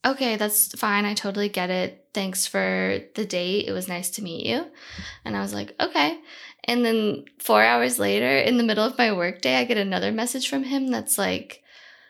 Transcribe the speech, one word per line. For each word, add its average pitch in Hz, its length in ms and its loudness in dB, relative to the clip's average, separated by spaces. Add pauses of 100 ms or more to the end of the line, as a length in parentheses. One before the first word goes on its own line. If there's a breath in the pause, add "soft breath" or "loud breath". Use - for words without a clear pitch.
"Okay, 262 320 2
that's 208 420 0
fine. 208 260 2
I 208 100 -2
totally 202 340 0
get 185 200 -2
it. 185 440 -2
Thanks 190 340 -2
for 190 520 0 (160)
the 214 100 -2
date. 185 420 -2
It - 60 -4
was 185 140 -4
nice 185 240 -6
to - 120 -8
meet 165 220 -8
you." 277 200 0 (600 loud breath)
And 208 120 -6
I 196 40 -2
was - 120 -6
like, - 260 -8
"Okay." 320 400 0 (440 loud breath)
And 240 220 2
then 220 400 0 (140)
four 214 240 6
hours 240 360 4
later, 214 400 2
in 247 180 4
the 233 60 4
middle 214 220 2
of 254 120 -2
my 233 160 4
workday, 180 440 0
I 254 80 2
get 233 120 0
another 196 340 0
message 247 380 -2
from 269 140 -2
him 269 260 -2
that's 233 280 -2
like, 185 460 -4 (460 loud breath)